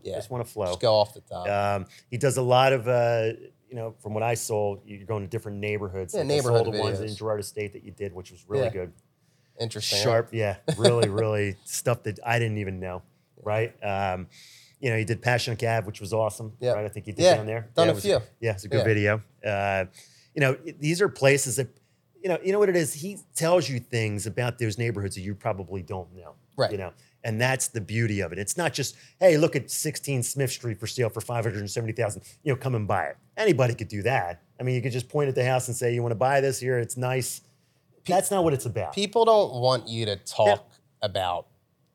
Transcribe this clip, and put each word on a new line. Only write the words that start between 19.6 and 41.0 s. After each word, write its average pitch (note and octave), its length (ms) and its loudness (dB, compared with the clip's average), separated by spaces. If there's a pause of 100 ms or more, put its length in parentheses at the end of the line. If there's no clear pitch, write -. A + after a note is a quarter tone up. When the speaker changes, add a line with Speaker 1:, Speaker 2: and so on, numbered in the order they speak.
Speaker 2:
you D3+ 80 0
know, C3+ 140 4 (100)
i-, D#3+ 140 -12
these E3 220 0
are G3+ 80 4
places C3+ 460 4
that, C3 120 -2 (540)
you F#3 80 -4
know, D#3+ 140 2
you F#3 80 2
know G#3 80 2
what G3+ 100 6
it F3 60 2
is? E3 180 2
He F#3+ 240 -10 (180)
tells E3 340 4
you B2 100 -2
things G#2+ 480 -2
about A#2+ 320 -4
those A2 180 -2
neighborhoods G2+ 380 -4
that F#2+ 60 -10
you G2+ 120 -6
probably F#2+ 480 -6
don't F2+ 340 -10
know, E2+ 180 -20 (220)
Speaker 1:
Right. A#2 160 0
Speaker 2:
you G2+ 60 -6
know? F#2 140 -8 (320)
And A2 180 -2
that's C3 280 2
the A2+ 120 -6
beauty G#2+ 400 -2
of E2+ 100 -4
it. F2 80 -8
It's - 180 -6
not E3+ 160 -2
just, - 220 -6 (240)
"Hey, F3+ 180 8
look D3 180 4
at C3 160 -4
sixteen C#3 520 -4
Smith C3 280 -2
Street A#2 280 -6
for A2 80 -6
sale A#2 220 0
for A2 120 -6
five A#2+ 240 -4
hundred G#2 140 -2
and G2+ 120 -6
seventy A2+ 220 -4
thousand, A2 300 -4 (200)
you C#3+ 100 0
know, - 60 0
come A#2 160 -2
and G#2 120 -2
buy F#2 200 0
it." C#2+ 100 -10 (200)
Anybody C3+ 380 4
could A2 120 -8
do G2+ 160 -6
that. F#2 380 -2 (180)
I B2 40 -8
mean, B2+ 120 0
you A#2+ 60 -2
could A#2+ 100 -4
just B2 180 -6
point D3 200 0
at B2+ 60 -4
the B2+ 100 2
house B2+ 220 2
and A#2 80 -6
say, A#2+ 180 0
"You A#2+ 100 0
wanna A#2 120 -2
buy C3+ 260 4
this C3+ 180 0
here? B2+ 200 0
It's A#2 180 -4
nice." B2+ 440 -2 (600)
Speaker 1:
Pe- F3 100 0
Speaker 2:
That's F#3+ 180 4
not F#3+ 120 2
what D#3+ 100 4
it's B2+ 120 -2
about. F#2 280 -4
Speaker 1:
People G#3 320 2
don't G#3 300 6
want B2 320 2
you A2+ 180 -4
to G#2 120 -2
talk - 300 2
Speaker 2:
Yeah. - 300 2 (300)